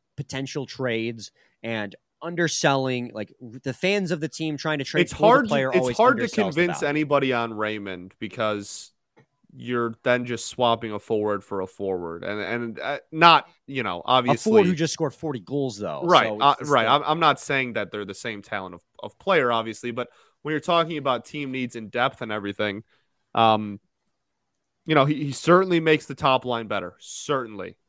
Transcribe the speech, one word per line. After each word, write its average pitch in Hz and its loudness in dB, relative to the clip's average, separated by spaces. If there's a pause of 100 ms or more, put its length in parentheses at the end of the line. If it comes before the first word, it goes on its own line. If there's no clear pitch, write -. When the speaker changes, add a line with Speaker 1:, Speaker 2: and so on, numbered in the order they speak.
(160)
Speaker 1:
potential 139 -8
trades 117 -4 (300)
and 110 -6 (280)
underselling, 139 0
like, 107 -10
r-, 120 -16
the - -6
fans 190 -2
of 170 -4
the 151 -4
team 156 -6
trying 151 -4
to 135 -6
trade - 2
Speaker 2:
It's - -4
Speaker 1:
for - -10
the 151 2
Speaker 2:
hard 254 6
to, 220 -4
Speaker 1:
player 139 0
Speaker 2:
it's 151 2
Speaker 1:
always 127 0
Speaker 2:
hard 247 6
to 233 -2
Speaker 1:
undersells 233 -2
the 214 0
Speaker 2:
convince 170 0
Speaker 1:
value. 147 0
Speaker 2:
anybody 143 2
on 117 -2
Raymond 101 -6
because 104 -6 (640)
you're 120 -4
then 123 2
just 120 -6
swapping 117 0
a 104 -6
forward 104 -2
for 98 -6
a 92 -4
forward. 87 -6
And, 104 -6
and, 113 -6
uh, 135 -6 (140)
not, 160 8 (180)
you 135 -4
know, 90 -4
Speaker 1:
A 127 4
forward 220 6
who 180 2
Speaker 2:
obviously 180 2
Speaker 1:
just 156 -2
scored 147 -4
forty 143 -6
goals, 127 -4
though. 82 -6
Speaker 2:
Right, 156 6
Speaker 1:
So 107 -6
Speaker 2:
uh, 139 6
Speaker 1:
it's - -8
just 147 -4
Speaker 2:
right. 117 4
Speaker 1:
like 139 4
Speaker 2:
I'm, 139 -2
I'm 160 0
not 147 4
saying 131 -4
that 104 -4
they're 104 -6
the 95 -8
same 107 -10
talent 95 -8
of, 85 -18 (200)
of - -14
player, 147 2
obviously, 113 -2
but 120 -6 (340)
when 151 -6
you're 151 -2
talking 170 0
about 131 -2
team 143 -8
needs 127 -6
and 110 -12
depth 123 -2
and 113 -6
everything, 104 -4 (520)
um, 110 2 (1080)
you 156 2
know, 139 6
he, 147 0
he 139 -4
certainly 175 4
makes 160 2
the 139 -10
top 131 2
line 117 -4
better, 95 -4
certainly. 107 -8 (120)